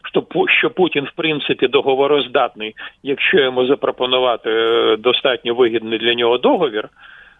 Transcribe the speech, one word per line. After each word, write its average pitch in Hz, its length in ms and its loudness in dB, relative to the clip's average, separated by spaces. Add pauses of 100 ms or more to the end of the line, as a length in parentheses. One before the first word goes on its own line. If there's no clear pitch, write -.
(100)
що - 100 0
Пу-, 180 300 -2
що - 200 2
Путін, 151 340 0
в - 120 -10
принципі, 156 520 -2
договороздатний, 131 1080 0 (280)
якщо 135 360 0
йому 127 260 2
запропонувати, 127 840 0
е, 113 480 2
достатньо 120 580 0
вигідний 113 440 0
для 117 140 0
нього 120 240 0
договір, 147 520 -2 (500)